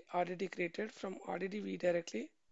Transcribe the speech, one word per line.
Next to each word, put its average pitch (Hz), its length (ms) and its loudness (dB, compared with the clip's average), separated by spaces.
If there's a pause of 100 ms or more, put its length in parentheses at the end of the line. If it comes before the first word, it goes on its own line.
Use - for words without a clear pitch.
(140)
already 180 340 2
created 180 440 -2
from 190 240 -4 (100)
R 190 120 0
D 190 100 0
D, 208 120 -4
we 190 160 -2
directly 175 540 2 (220)